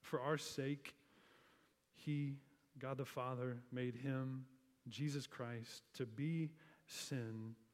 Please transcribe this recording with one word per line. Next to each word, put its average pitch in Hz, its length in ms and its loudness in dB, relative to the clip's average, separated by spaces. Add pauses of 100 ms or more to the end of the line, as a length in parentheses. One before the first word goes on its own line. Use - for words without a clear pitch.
For - 180 2
our 143 160 4
sake, 139 580 -2 (1000)
he, 143 420 2 (420)
God 135 200 -2
the 139 60 2
Father, 123 540 0 (120)
made 127 240 2
him, 131 520 0 (420)
Jesus 139 380 0
Christ, 120 560 -4 (120)
to 131 120 0
be 151 440 2 (360)
sin 113 680 -2 (200)